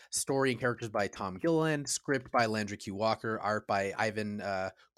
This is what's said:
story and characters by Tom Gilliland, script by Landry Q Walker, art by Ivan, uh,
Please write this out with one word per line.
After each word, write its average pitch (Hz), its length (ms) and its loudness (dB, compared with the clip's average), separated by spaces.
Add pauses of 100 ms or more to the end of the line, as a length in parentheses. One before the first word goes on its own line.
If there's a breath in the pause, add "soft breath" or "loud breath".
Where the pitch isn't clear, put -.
(100)
story 135 400 0
and 117 100 -2
characters 120 300 -2
by 104 180 2
Tom 95 300 -6
Gilliland, 156 500 2
script - 420 -2
by 123 140 4
Landry 107 320 0
Q 101 180 -8
Walker, 110 460 0
art 104 260 -2
by 98 300 0
Ivan, 104 460 -2
uh, 95 260 -2 (300 soft breath)